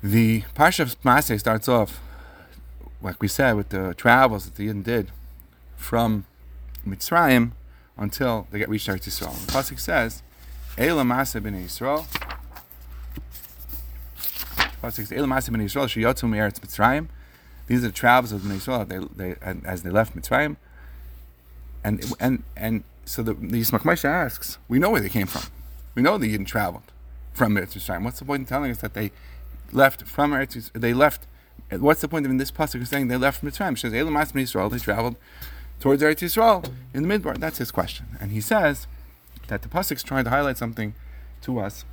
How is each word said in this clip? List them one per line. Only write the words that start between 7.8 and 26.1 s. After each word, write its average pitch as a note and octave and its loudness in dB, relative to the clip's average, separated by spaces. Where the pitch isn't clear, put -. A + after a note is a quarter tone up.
until A2 -2
they G#2 -6
get G#2 -2
reached G#2+ -2
Eretz F#2+ -2
Yisrael. - -6
The - -4
pasuk C3+ -2
says, A#2+ 0
"Eila D3 2
Maseh B2 0
b'nei G2 -6
Yisrael." C#3 -4
The - -4
pasuk A2+ -6
says, G#2 -8
"Eila C#3 0
Maseh C3 0
b'nei A2 0
Yisrael C3 0
sheyatzu A#2 0
me'eretz G#2 0
Mitzrayim." C3+ 2
These B2 2
are A#2+ -2
the G2+ -4
travels A#2+ 6
of G#2 -4
b'nei G2 -4
Yisrael A2+ -2
they, F#2 -6
they, F2+ -8
as F2+ -6
they F2 -6
left G#2 2
Mitzrayim. D3 0
And, G#2+ -2
and, B2+ 2
and A2 -2
so - -4
the, A2 0
the A2+ -2
Yismach A2+ 2
Moshe D#3+ 4
asks, D3+ -2
"We A#2+ 4
know F3+ 6
where G3 4
they F#2+ -2
came G2+ 0
from. - -6
We A#2+ 4
know F#3 6